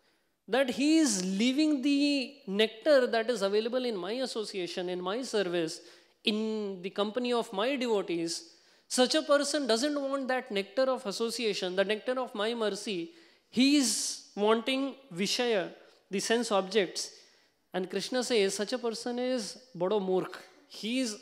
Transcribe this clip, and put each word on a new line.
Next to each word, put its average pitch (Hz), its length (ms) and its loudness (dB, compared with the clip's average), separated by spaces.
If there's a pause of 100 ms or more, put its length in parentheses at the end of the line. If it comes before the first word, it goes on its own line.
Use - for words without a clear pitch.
(480)
that 247 220 2
he 294 280 4
is 214 260 2
leaving 254 580 2
the 285 520 2 (120)
nectar 220 600 4
that 226 220 0
is 226 140 0
available 220 420 0
in 233 120 -2
my 180 160 -6
association, 196 760 -6
in 180 120 -4
my 190 220 -4
service, 180 580 -2 (440)
in 214 580 -2
the 185 80 -6
company 220 420 -2
of 233 200 -2
my 226 240 -2
devotees, 175 800 -2 (340)
such 254 260 2
a 311 80 2
person 285 440 2
doesn't 277 340 2
want 269 280 -2
that 254 220 -2
nectar 202 340 0
of 254 220 0
association, 202 680 -2
the 196 80 6
nectar 214 340 -2
of 247 160 -6
my 220 200 -2
mercy. 202 560 -4 (400)
He 269 260 6
is - 580 0
wanting 233 600 2 (200)
Vishaya, 196 560 0 (400)
the 196 100 -2
sense 233 300 0
objects. 190 600 0 (640)
And 185 160 -4
Krishna 220 340 -2
says, 196 300 2
"Such 202 180 -4
a 254 60 -2
person 233 400 -4
is 247 400 -4 (180)
bado 185 240 2
murkh. 185 360 0 (320)
He 240 320 -4
is 220 220 -2